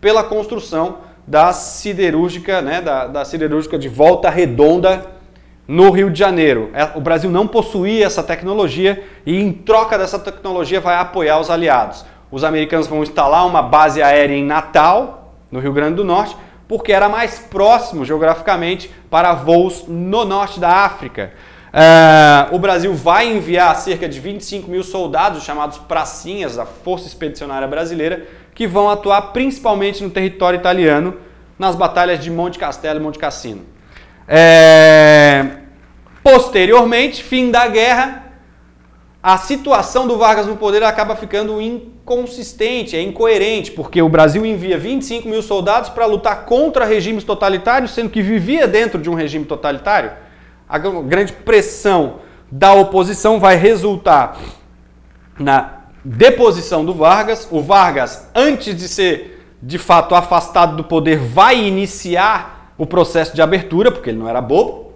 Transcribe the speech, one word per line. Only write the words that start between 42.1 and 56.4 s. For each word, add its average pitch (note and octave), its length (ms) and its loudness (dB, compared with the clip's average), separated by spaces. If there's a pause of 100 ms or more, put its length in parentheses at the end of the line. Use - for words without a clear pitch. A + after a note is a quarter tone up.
é D#3+ 40 -4
incoerente, G#3 720 -2
porque D#3+ 320 -4
o D#3+ 60 4
Brasil D#3+ 360 4
envia F#3+ 320 -4
vinte A3+ 260 -6
e - 40 -10
cinco A#3 220 -10
mil A3 140 -4
soldados G#3 460 -2
para A#3 160 -4
lutar G#3+ 400 -2
contra C4+ 400 0
regimes G#3+ 380 -2
totalitários, G#3 720 -2
sendo A#3 180 -6
que A3 100 -4
vivia A3 460 -2
dentro G#3+ 340 0
de D3+ 80 -8
um E3+ 60 -2
regime D#3 300 -6
totalitário. D3 680 -4 (580)
A - 80 -6
gr-, E3+ 260 -6
grande F3+ 300 -2
pressão G3 840 0 (340)
da F#3+ 240 4
oposição G3 640 2
vai F#3 160 6
resultar F3+ 800 0 (1040)
na C#3 400 -2 (240)
deposição E3 800 2